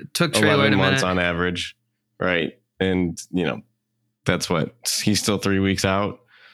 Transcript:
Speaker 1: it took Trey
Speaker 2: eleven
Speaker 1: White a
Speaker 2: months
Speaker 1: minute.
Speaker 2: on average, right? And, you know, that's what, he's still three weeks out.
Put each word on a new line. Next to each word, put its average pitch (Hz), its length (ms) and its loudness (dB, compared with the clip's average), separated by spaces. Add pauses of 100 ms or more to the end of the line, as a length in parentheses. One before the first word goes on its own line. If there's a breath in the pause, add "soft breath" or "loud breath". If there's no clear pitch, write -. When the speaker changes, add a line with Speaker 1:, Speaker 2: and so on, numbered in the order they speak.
Speaker 1:
it - 120 -18
took 165 200 0
Trey 151 180 4
Speaker 2:
eleven 143 120 4
Speaker 1:
White 139 100 4
a 135 40 2
Speaker 2:
months 135 260 2
Speaker 1:
minute. 92 80 0
Speaker 2:
on 92 80 2
average, 87 580 -2 (420)
right? 87 320 0 (280)
And, 92 380 0 (140)
you 87 140 0
know, 62 160 -4 (640)
that's 90 240 -2
what, 82 260 -2 (260)
he's 104 200 0
still 104 160 0
three 98 220 0
weeks 98 260 0
out. 98 340 -2 (340 soft breath)